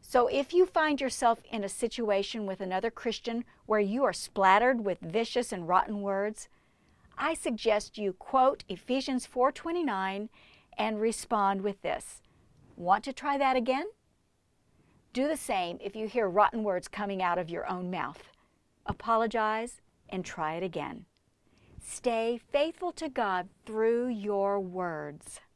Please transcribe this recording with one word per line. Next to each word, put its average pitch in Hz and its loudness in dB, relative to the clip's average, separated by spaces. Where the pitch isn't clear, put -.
So 240 4
if 269 0
you 359 8
find 311 2
yourself 233 0
in 214 -4
a 196 -4
situation 208 -2
with 190 -6
another 190 -2
Christian 233 -6
where 214 4
you 208 2
are 202 2
splattered 214 4
with 190 -2
vicious 226 -2
and 175 -6
rotten 202 2
words, 196 -4
I 320 0
suggest 220 0
you 196 -2
quote 262 4
Ephesians 254 -2
four 254 2
twenty-nine 214 -2
and 214 0
respond 208 0
with 202 -4
this. - -6
"Want 185 2
to 269 -8
try 285 -2
that 269 4
again?" 262 0
Do 262 0
the 311 0
same 180 -4
if 196 -10
you 220 -4
hear 214 0
rotten 208 4
words 185 0
coming 202 -4
out 175 2
of 170 -4
your 165 -6
own 180 -4
mouth. 156 -8
Apologize 226 0
and 185 -6
try 160 -4
it 170 -4
again. 170 -6
Stay 233 -2
faithful 320 0
to 320 -8
God 196 -2
through 226 2
your 202 0
words. 170 -6